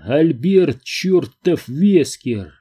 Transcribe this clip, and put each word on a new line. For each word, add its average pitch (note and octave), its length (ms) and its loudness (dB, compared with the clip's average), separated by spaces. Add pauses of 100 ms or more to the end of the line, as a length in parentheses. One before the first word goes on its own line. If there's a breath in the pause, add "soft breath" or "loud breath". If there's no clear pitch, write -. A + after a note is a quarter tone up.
Альберт D3+ 760 0
чёртов - 840 -2
Вескер! C3 800 -2 (120)